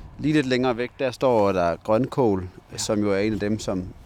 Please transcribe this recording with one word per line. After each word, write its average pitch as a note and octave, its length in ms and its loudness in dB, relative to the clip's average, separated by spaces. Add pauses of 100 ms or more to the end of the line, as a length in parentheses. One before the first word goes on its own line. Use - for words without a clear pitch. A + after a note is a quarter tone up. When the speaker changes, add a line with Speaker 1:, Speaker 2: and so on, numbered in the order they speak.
(200)
Speaker 1:
lige C#3+ 140 0
lidt D3+ 120 4
længere B2+ 320 0
væk, A#2+ 220 -6
der C3 120 -2
står A#2 400 2
der F2 320 2
grønkål, A2 680 2 (220)
Speaker 2:
Ja. B2+ 60 -12
Speaker 1:
som A2 220 -2
jo G#2 140 0
er F#2+ 60 0
en G#2+ 140 0
af G2 60 -4
dem, G#2 200 -2
som, F#2+ 240 -4 (220)